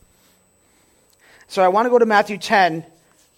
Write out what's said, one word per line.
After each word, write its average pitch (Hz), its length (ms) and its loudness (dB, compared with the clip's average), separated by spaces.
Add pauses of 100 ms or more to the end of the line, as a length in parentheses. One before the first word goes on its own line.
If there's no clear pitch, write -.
(1500)
So 196 160 -2
I 180 60 4
want 208 180 0
to - 20 -2
go 240 80 2
to 233 80 2
Matthew 202 320 0
ten. 170 480 -2 (520)